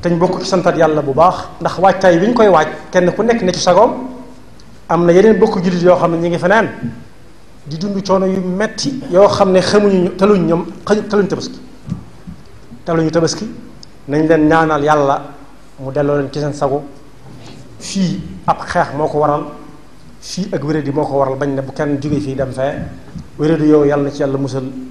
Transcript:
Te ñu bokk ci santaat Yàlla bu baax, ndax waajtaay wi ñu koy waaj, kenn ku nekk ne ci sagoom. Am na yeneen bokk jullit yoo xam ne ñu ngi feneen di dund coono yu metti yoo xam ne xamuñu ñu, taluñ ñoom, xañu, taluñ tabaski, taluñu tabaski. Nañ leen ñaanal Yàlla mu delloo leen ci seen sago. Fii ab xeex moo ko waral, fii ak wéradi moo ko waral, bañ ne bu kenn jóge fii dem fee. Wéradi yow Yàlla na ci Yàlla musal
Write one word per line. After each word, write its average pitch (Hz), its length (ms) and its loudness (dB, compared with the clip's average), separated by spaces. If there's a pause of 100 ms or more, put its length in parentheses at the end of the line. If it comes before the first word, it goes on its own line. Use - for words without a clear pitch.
Te 175 80 0
ñu 170 80 2
bokk 180 240 0
ci - 80 -8
santaat 180 280 2
Yàlla 156 240 2
bu 139 120 -2
baax, 175 220 4 (260)
ndax 165 180 -4
waajtaay 185 400 4
wi 196 80 2
ñu 247 60 2
koy 233 140 4
waaj, 156 200 4 (240)
kenn 175 220 2
ku - 100 -4
nekk 233 200 0
ne 180 100 0
ci - 60 -6
sagoom. 190 480 4 (800)
Am 170 160 2
na 170 80 4
yeneen 202 260 6
bokk 208 240 2
jullit 175 180 0
yoo 175 140 6
xam 165 160 0
ne 165 60 -2
ñu 170 120 -2
ngi 170 100 -2
feneen 190 280 2 (1000)
di 143 120 -12
dund 196 280 -6
coono 190 200 2
yu 190 160 0
metti 190 680 -4
yoo 190 200 6
xam 196 220 2
ne 185 100 4
xamuñu 196 420 2
ñu, 185 140 0
taluñ 190 280 4
ñoom, 165 200 0 (200)
xañu, 208 220 0
taluñ 196 200 0
tabaski, - 320 -8 (1300)
taluñu 165 240 0
tabaski. 165 400 -2 (580)
Nañ 151 200 2
leen 156 200 4
ñaanal 156 360 2
Yàlla 147 380 2 (580)
mu 131 120 -10
delloo 143 260 0
leen 139 140 -4
ci 151 80 -8
seen 143 140 -4
sago. 143 300 -2 (960)
Fii - 420 -4 (240)
ab - 120 0 (100)
xeex - 280 -2
moo 151 120 -2
ko 151 120 -2
waral, 151 260 0 (760)
fii 190 320 -8
ak 143 100 -4
wéradi 147 280 -4
moo 143 140 -2
ko 135 120 -4
waral, 135 200 0
bañ 139 180 -4
ne 135 60 -4
bu 131 100 -8
kenn 147 280 -4
jóge 147 200 -2
fii 135 160 -6
dem 131 160 -4
fee. 131 240 -4 (640)
Wéradi 151 280 0
yow 151 160 6
Yàlla 143 200 2
na 139 80 -4
ci 139 100 -12
Yàlla 135 160 -2
musal 135 260 -4 (280)